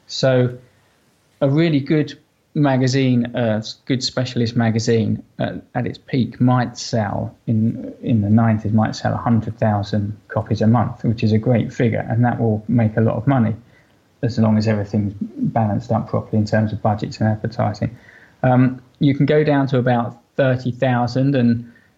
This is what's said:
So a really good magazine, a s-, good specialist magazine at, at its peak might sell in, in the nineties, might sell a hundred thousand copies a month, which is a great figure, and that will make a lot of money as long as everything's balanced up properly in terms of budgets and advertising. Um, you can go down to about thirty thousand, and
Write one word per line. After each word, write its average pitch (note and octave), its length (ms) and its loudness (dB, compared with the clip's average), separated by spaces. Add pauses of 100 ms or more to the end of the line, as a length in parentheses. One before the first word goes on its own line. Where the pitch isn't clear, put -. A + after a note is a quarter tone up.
So B2+ 500 0 (840)
a C#3 80 2
really D3+ 300 2
good C#3+ 380 -2 (380)
magazine, C3 720 2 (100)
a A2+ 220 0
s-, - 160 -10 (100)
good B2+ 180 -2
specialist A#2+ 540 -4
magazine A2+ 680 0 (160)
at, A2+ 240 -6 (140)
at B2 100 -4
its - 120 -8
peak - 420 -4
might B2 360 2
sell G#2+ 560 -4 (140)
in, A2+ 560 -2
in A2+ 200 0
the G2 60 0
nineties, A2 440 2
might A2 240 2
sell G#2+ 180 -4
a - 20 -6
hundred A2+ 400 0
thousand G#2 600 -2 (100)
copies A2 340 -2
a A2+ 60 2
month, A#2 380 2
which A#2 180 -2
is G#2+ 80 2
a G#2+ 80 2
great A2+ 340 0
figure, G#2+ 380 -2
and A#2 140 2
that A#2+ 160 0
will G#2+ 260 0
make A2+ 300 2
a A2+ 40 0
lot A2 140 2
of A2+ 140 -6
money A2+ 260 2 (680)
as A2 140 -2
long A2 220 4
as G#2+ 80 0
everything's G#2 540 -2
balanced A#2 720 -2
up A2 160 -2
properly A2 300 -4
in G#2 60 2
terms G#2+ 280 0
of G#2+ 100 -8
budgets - 380 -2
and G#2+ 80 2
advertising. A2 680 -4 (460)
Um, B2+ 400 2 (160)
you C#3+ 160 2
can C#3 120 0
go D3+ 180 4
down C#3 240 2
to C3 100 0
about A#2+ 420 0 (140)
thirty C3 380 0
thousand, C3 640 0
and A#2+ 360 0 (260)